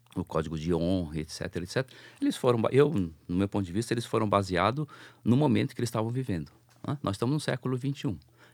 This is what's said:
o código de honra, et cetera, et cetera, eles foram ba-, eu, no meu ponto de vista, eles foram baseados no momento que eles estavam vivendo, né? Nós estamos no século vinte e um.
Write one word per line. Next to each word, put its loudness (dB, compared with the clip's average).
o -4
código -4
de -2
honra, 0
et -6
cetera, -8
et -10
cetera, -4
eles -2
foram 2
ba-, 6
eu, 6
no -2
meu 4
ponto 0
de -12
vista, -2
eles -2
foram 0
baseados 2
no 4
momento 2
que -4
eles -2
estavam -2
vivendo, -6
né? -4
Nós -2
estamos 0
no 0
século -4
vinte -6
e -4
um. -4